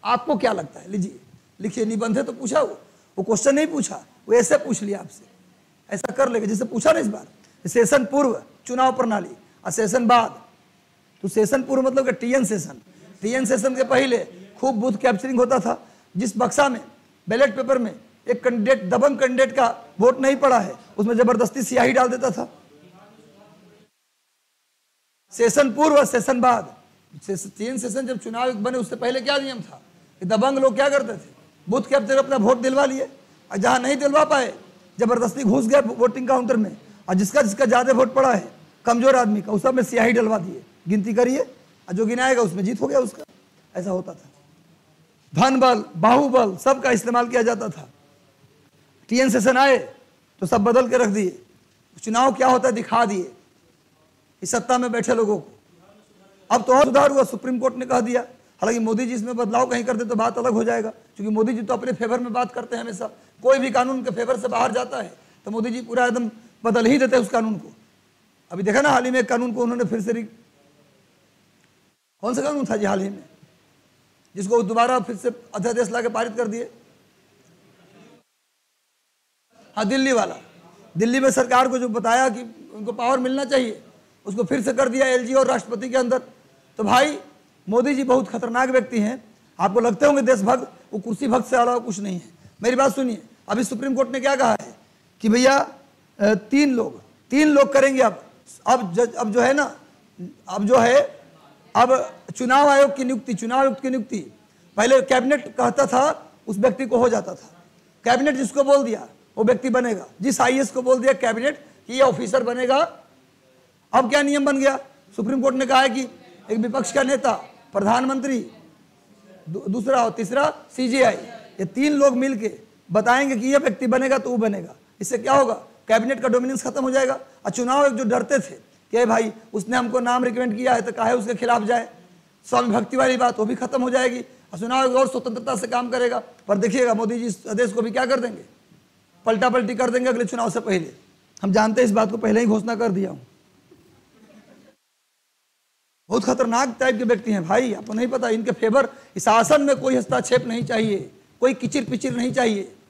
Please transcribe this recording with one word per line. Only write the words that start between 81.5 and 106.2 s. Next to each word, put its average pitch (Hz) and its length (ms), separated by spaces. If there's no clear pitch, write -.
को 254 120
जो 247 100
बताया 233 400
कि 226 440
उनको 214 180
power 254 280
मिलना 262 260
चाहिए, 240 380
उसको 208 180
फिर 262 180
से 247 120
कर 262 160
दिया 262 180
एलजी 254 260
और 262 140
राष्ट्रपति 240 420
के 247 80
अंदर। 247 220
तो 220 60
भाई 269 360
मोदी 254 260
जी 269 80
बहुत 254 260
खतरनाक 240 400
व्यक्ति 247 300
हैं। 220 240
आपको 196 200
लगते 233 260
होंगे 285 160
देशभक्त, 240 500
वो 208 60
कुर्सी 226 280
भक्त 226 220
से 254 60
अलावा 247 240
कुछ 226 200
नहीं 196 160
है। - 140
मेरी 247 120
बात 262 200
सुनिए, 254 280
अभी 220 140
सुप्रीम 254 320
कोर्ट 240 140
ने 262 100
क्या 277 160
कहा 240 260
है - 140
कि 220 80
भैया, 254 280
अ, 214 140
तीन 269 400
लोग, - 280
तीन 302 180
लोग 277 260
करेंगे 269 280
अब। 208 220
अब 226 260
ज-, 226 200
अब 214 180
जो 240 100
है 254 120
ना, 285 260
अब 196 140
जो 247 140
है, 247 460
अब 254 400
चुनाव 269 340
आयोग 277 260
की 269 80
नियुक्ति, 247 300
चुनाव 233 260
आयुक्त 269 220
की 262 80
नियुक्ति 247 280
पहले 240 240
कैबिनेट 262 560
कहता 247 300
था, 269 440